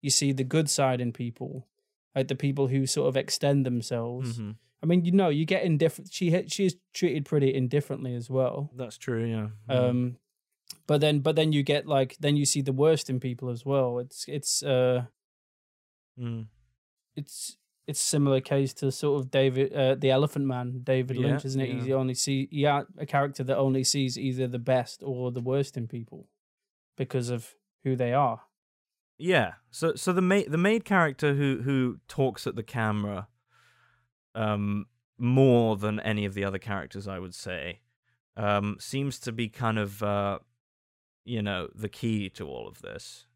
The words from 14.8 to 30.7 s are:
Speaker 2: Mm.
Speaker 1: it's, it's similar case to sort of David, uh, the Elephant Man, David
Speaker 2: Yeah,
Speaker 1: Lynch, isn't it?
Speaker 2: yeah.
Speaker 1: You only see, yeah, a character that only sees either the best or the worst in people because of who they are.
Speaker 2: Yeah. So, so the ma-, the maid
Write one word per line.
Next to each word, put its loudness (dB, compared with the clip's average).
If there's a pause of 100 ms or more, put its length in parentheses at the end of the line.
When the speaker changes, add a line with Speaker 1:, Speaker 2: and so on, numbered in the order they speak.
Speaker 2:
Mm. -6 (680)
Speaker 1:
it's, -12 (300)
it's -6
similar 4
case 0
to -2
sort 0
of -8
David, 2
uh, 2
the 2
Elephant 2
Man, -4
David 0
Speaker 2:
Yeah, 2
Speaker 1:
Lynch, 0
isn't -2
it? -2
Speaker 2:
yeah. -4
Speaker 1:
You 0
only 0
see, -2
yeah, 2 (140)
a -8
character 0
that 2
only 2
sees 0
either -2
the -6
best 0
or -4
the -6
worst -2
in -6
people -14 (680)
because -2
of -8 (280)
who 0
they 0
are. 2 (760)
Speaker 2:
Yeah. 2 (180)
So, 0
so -2
the 2
ma-, 4
the -2
maid 2